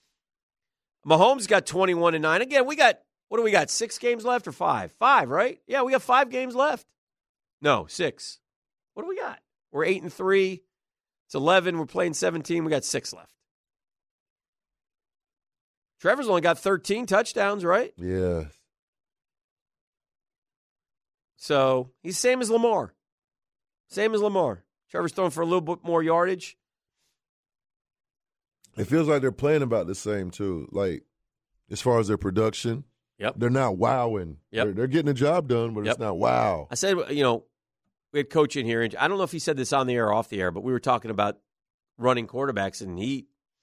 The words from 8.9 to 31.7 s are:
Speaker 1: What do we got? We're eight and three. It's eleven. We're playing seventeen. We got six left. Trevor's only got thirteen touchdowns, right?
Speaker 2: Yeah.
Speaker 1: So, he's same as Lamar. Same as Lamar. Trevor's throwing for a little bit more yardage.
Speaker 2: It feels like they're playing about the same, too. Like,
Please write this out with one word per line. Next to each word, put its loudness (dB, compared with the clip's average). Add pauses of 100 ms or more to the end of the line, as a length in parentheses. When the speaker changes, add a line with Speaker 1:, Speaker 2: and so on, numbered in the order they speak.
Speaker 1:
What -12
do -8
we -8
got? -10 (320)
We're -2
eight 0
and -12
three. 0 (640)
It's -10
eleven. 2
We're -4
playing -2
seventeen. -2
We -4
got 0
six -6
left. -20 (2750)
Trevor's 2
only 2
got 2
thirteen -2
touchdowns, 0
right? 0
Speaker 2:
Yeah. -2 (3000)
Speaker 1:
So, 0 (100)
he's -8
same 2
as -2
Lamar. 2 (960)
Same 0
as 0
Lamar. 0 (260)
Trevor's -4
throwing -2
for -4
a 0
little 2
bit -6
more 0
yardage. 0 (2250)
Speaker 2:
It -4
feels 2
like 2
they're 2
playing 0
about 0
the -6
same, -4
too. -6
Like, -4 (680)